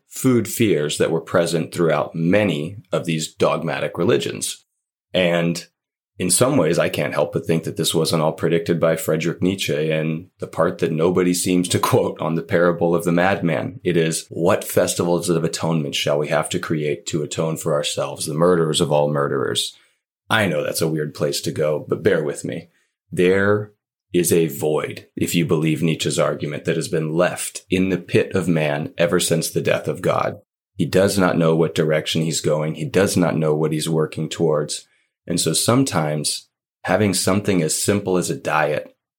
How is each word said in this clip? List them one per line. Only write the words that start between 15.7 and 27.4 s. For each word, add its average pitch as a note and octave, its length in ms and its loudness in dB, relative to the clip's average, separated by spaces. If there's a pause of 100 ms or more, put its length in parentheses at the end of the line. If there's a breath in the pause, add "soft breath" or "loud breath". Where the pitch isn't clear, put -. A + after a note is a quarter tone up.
shall D2 240 0
we D2 80 -2
have D2+ 220 0
to - 100 -4
create D2+ 460 -4
to D#2 180 -4
atone D#2+ 320 -2
for D#2+ 180 -2
ourselves, C#2+ 520 -4
the D#2 80 -4
murderers E2 480 2
of D2 100 0
all D2 180 4
murderers?" C#2+ 680 -2 (540 soft breath)
I A2 140 2
know D#2 180 0
that's - 180 -4
a E2+ 60 2
weird D2+ 280 -4
place D2 260 -2
to E2 100 -4
go, D2+ 380 -2
but - 140 -2
bear F2 200 2
with C#2+ 220 -6
me. - 240 -8 (420)
There G2 640 2 (400)
is F2 180 2
a E2+ 140 4
void, D2+ 680 -4
if - 180 -2
you E2+ 100 2
believe D#2 380 0
Nietzsche's D#2 380 0
argument, D2 460 -2
that E2 100 0
has D#2+ 120 -2
been D#2 280 -2
left - 560 -2